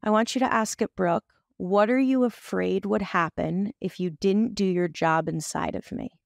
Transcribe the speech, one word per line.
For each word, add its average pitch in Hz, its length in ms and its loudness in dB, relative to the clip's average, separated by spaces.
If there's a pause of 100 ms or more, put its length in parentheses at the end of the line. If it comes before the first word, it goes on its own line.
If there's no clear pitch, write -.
I 214 60 -2
want 220 260 2
you 254 40 0
to 254 140 2
ask 220 280 -2
it, - 140 -4
Brooke, 180 300 0 (320)
What 202 320 2
are 254 100 2
you 262 240 2
afraid 190 640 -2
would 208 160 0
happen 175 680 -2 (100)
if - 180 -8
you 180 120 -2
didn't 202 420 2
do 202 120 0
your 175 220 2
job 160 400 0
inside 160 480 -4
of - 160 -8
me? - 200 -8 (140)